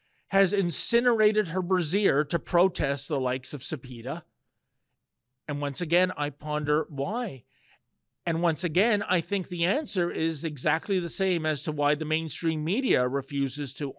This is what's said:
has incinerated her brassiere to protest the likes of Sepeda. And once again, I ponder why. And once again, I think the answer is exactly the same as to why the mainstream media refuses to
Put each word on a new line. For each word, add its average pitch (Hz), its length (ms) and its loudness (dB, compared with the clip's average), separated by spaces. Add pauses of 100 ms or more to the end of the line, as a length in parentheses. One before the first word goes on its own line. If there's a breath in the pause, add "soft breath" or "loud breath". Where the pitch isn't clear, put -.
(280)
has 196 240 4
incinerated 214 960 2
her 175 140 -2
brassiere 170 640 2
to 160 140 -2
protest 170 680 2
the 139 140 0
likes 127 320 -2
of 139 80 -8
Sepeda. 131 640 -8 (1200)
And 143 140 -4
once 143 180 -4
again, 180 380 2
I 147 120 -2
ponder 151 600 -2
why. 151 560 -4 (800 soft breath)
And 165 160 0
once 165 220 0
again, 202 460 2
I 180 100 2
think 190 300 -4
the 170 160 -4
answer 190 440 0
is 160 360 -2
exactly 156 520 0
the 170 120 -2
same 180 360 -2
as 151 180 -2
to 151 100 -4
why 147 200 2
the 151 120 -2
mainstream 160 580 -2
media 175 420 2
refuses 139 720 -4
to 143 240 -6